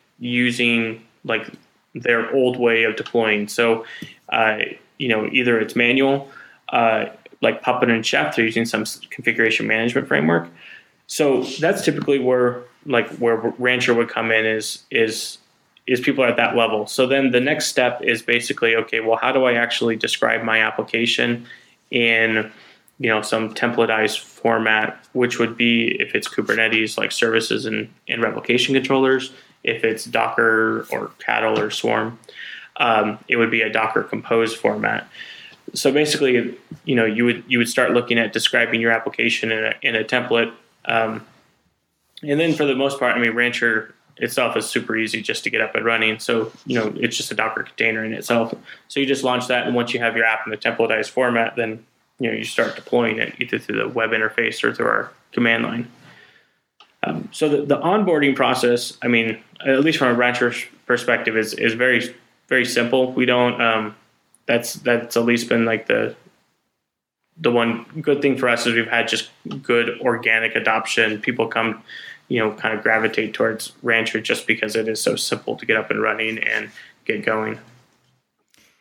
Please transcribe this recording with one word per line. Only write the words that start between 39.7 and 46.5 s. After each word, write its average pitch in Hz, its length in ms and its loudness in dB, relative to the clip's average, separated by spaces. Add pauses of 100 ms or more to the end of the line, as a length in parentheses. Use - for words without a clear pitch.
in 117 140 -2
a 110 80 0
template. 117 500 0 (320)
Um, 113 400 -2 (960)
and 147 160 0
then 160 140 2
for 156 120 0
the 139 80 2
most 135 260 0
part, 123 160 2
I 120 40 0
mean, 117 160 0
Rancher 117 580 0 (220)
itself 117 400 -2
is 113 100 -2
super 117 300 -4
easy 113 260 -2
just - 220 -6
to - 60 -4
get 113 100 -2
up 110 160 -2
and 110 100 -2
running. 110 340 0
So, 113 340 -2 (120)